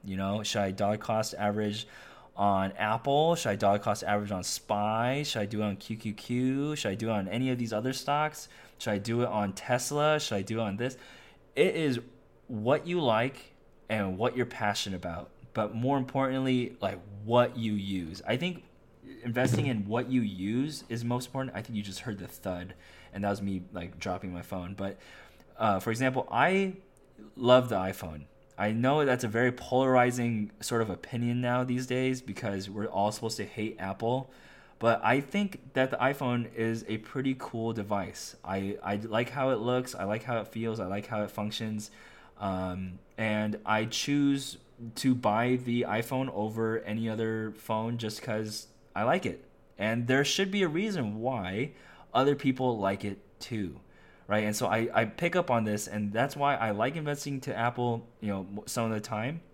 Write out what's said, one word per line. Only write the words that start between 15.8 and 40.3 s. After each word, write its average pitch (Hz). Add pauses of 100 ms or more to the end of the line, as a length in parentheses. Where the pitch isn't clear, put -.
importantly, 131
like, 95 (240)
what 120
you 113
use. 95
I 113
think 175 (600)
investing 123
in 104
what 123
you 127
use 110
is 117
most 123
important. 131
I 107
think 113
you 101
just 98
heard 104
the 87
thud, 92 (400)
and 98
that 101
was 98
me, 95 (120)
like, 87
dropping 92
my 87
phone. 92
But, 98 (640)
uh, 101
for 113
example, 131
I 185 (580)
love 123
the 110
iPhone. 90 (340)
I 107
know 135
that's 127
a 117
very 120
polarizing 123 (100)
sort 117
of 107
opinion 120
now 123
these 127
days, 127
because 98
we're 104
all 101
supposed 110
to 101
hate 110
Apple. 113 (480)
But 113
I 127
think 196
that 131
the -
iPhone 123
is 113
a 110
pretty 131
cool 113
device. 101
I, 98
I 104
like 113
how 135
it 113
looks. 123
I 98
like 107
how 120